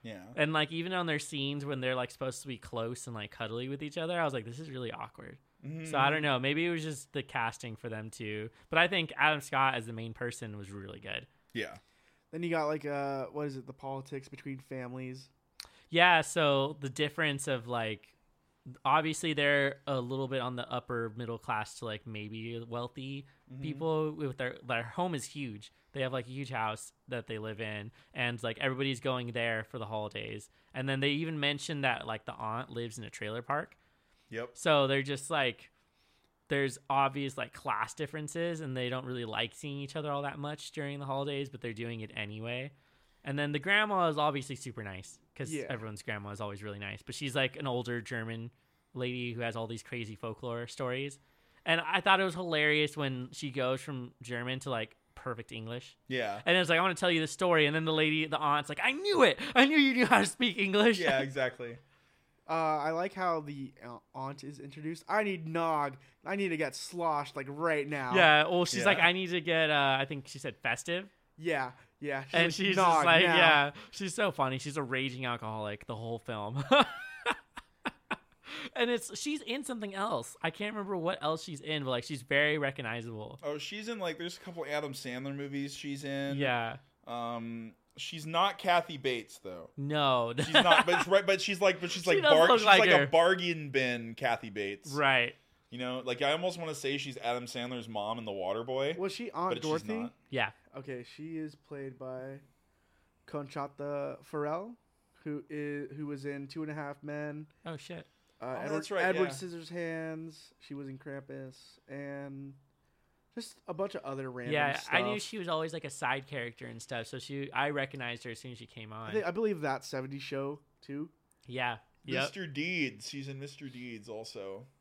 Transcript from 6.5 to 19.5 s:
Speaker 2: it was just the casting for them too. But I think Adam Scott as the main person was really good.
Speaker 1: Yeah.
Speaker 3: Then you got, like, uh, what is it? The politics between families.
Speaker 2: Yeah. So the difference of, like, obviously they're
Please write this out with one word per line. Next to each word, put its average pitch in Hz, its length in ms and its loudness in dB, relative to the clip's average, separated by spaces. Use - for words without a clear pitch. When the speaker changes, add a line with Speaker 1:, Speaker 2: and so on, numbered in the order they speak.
Speaker 2:
it 175 40 2
was 160 120 -2
just 151 300 -8
the 139 100 -4
casting 113 540 -4
for 123 120 -10
them 110 220 -8
too. 107 400 -6
But 160 100 4
I 170 100 6
think 170 280 0
Adam 151 240 4
Scott 135 340 4
as 113 120 -4
the 117 80 -8
main 113 180 -8
person 113 460 -6
was 98 120 -12
really 101 300 -12
good. - 260 -8
Speaker 1:
Yeah. 107 220 -6
Speaker 3:
Then 165 120 -6
you 170 80 -2
got, 160 160 0
like, 151 180 -2
uh, 139 480 -4
what 147 140 -4
is 135 100 -6
it? 123 100 -12
The 135 60 -14
politics 135 560 -10
between 135 300 -10
families. 127 720 -10
Speaker 2:
Yeah. 170 320 8
So 143 600 4
the 139 100 -4
difference 147 580 0
of, 120 200 -2
like, 113 460 -4
obviously 156 480 2
they're 143 540 4